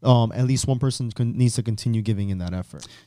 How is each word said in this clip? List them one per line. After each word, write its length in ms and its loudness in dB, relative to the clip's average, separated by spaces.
um, 300 6
at 140 0
least 200 0
one 120 0
person 340 -2
con-, 240 -2
needs 180 2
to 80 -2
continue 400 -2
giving 280 -2
in 80 -4
that 140 -6
effort. 340 -10